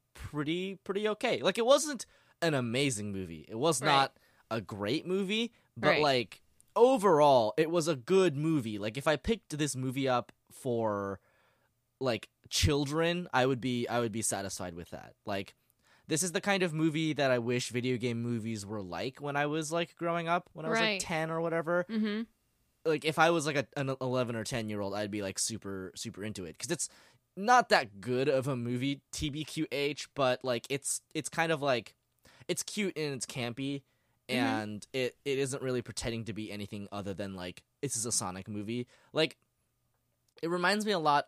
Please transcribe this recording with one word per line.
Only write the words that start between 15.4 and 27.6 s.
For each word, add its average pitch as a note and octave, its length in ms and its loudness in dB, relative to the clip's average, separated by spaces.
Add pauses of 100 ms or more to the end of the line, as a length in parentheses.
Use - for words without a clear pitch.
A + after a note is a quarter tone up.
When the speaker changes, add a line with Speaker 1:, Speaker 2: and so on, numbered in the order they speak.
Speaker 1:
this D3+ 160 0
is F#3 100 -2
the F#3 80 0
kind G3 220 2
of E3 100 0
movie D#3 400 2
that C3+ 180 4
I B2 80 4
wish B2 300 0
video B2 280 0
game A#2 240 -2
movies A2+ 440 -4
were G#2 160 -8
like F#2 380 -6
when C#3+ 160 -6
I C#3+ 100 2
was, D3+ 260 -2
like, E3+ 240 -2
growing E3+ 320 -2
up, F3 260 0
when D#3 120 -10
I D#3+ 40 -2
was, A3+ 100 2
Speaker 2:
Right. A3 140 2
Speaker 1:
like, F#3+ 80 -4
ten D#3+ 300 -2
or D#3+ 80 -2
whatever. E3 500 0
Speaker 2:
Mm-hmm. A3 340 -2 (600)
Speaker 1:
Like, D3+ 220 0
if D#3 140 0
I E3 100 8
was, E3+ 160 2
like, D3 120 0
a, C3+ 100 0 (100)
an C3+ 240 -2
eleven B2 340 -2
or A2+ 80 -4
ten-year-old, G#2 520 -4
I'd G#2 160 -4
be, G#2 100 -4
like, G2 180 -4
super, G2 560 -6
super F#2+ 280 -10
into G#2 220 -6
it. D#2+ 120 -12
'Cause - 140 -6
it's - 180 -4 (480)
not A#3 320 4